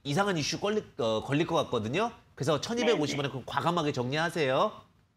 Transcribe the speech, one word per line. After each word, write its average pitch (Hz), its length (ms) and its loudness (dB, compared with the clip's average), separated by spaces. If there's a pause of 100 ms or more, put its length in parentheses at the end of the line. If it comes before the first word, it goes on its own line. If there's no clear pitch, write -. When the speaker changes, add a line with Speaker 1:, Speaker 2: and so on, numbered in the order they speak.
Speaker 1:
이상한 180 360 0
이슈 143 200 -2
걸릴, 208 260 -2 (140)
어, 110 240 0
걸릴 147 240 0
것 170 100 -2
같거든요. 135 540 0 (240)
그래서 139 260 0
천이백오십 156 580 0
원에 139 100 -2
Speaker 2:
네네. - 0 -
Speaker 1:
그럼 127 180 -8
과감하게 151 460 0
정리하세요. 151 800 2 (440)